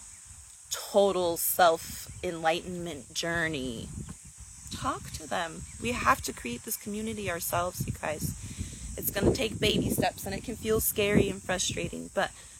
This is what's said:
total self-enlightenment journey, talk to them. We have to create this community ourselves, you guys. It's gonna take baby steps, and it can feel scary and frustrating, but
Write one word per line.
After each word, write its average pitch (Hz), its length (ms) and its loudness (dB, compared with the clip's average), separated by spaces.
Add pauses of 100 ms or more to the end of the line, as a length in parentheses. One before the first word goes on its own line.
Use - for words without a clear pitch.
(680)
total 185 680 4
self-enlightenment 165 1800 2
journey, 160 760 0 (840)
talk 320 420 -4
to - 140 -8
them. 175 360 -4 (180)
We 233 120 0
have 240 280 4
to 247 120 -4
create 240 320 -6
this 226 120 -4
community 208 540 -4
ourselves, 175 560 0
you 156 120 -2
guys. - 360 -4 (600)
It's - 140 -4
gonna 190 220 4
take 226 260 0
baby 202 300 2
steps, - 360 0
and 196 80 -6
it 196 100 -6
can 220 120 -6
feel 220 240 2
scary 202 500 4
and 190 120 -6
frustrating, - 720 -2
but 185 180 2 (280)